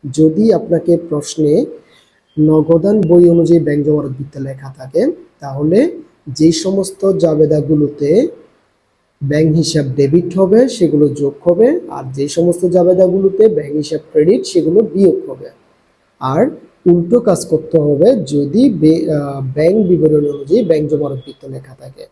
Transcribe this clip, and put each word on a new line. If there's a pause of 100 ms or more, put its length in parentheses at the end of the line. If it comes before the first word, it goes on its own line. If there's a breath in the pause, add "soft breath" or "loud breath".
যদি
আপনাকে (160)
প্রশ্নে (800 soft breath)
নগদান
বই
অনুযায়ী
ব্যাংক
জমার
উদ্বৃত্ত
লেখা
থাকে, (380)
তাহলে (500)
যে
সমস্ত (140)
জাবেদাগুলোতে (1120)
ব্যাংক
হিসাব
ডেবিট
হবে
সেগুলো
যোগ
হবে, (220)
আর
যে
সমস্ত
জাবেদাগুলোতে
ব্যাংক
হিসাব
ক্রেডিট
সেগুলো
বিয়োগ (120)
হবে। (720)
আর (440)
উল্টো
কাজ
করতে
হবে (160)
যদি
বে-,
আহ, (140)
ব্যাংক (100)
বিবরণী
অনুযায়ী
ব্যাংক
জমার
উদ্বৃত্ত
লেখা
থাকে।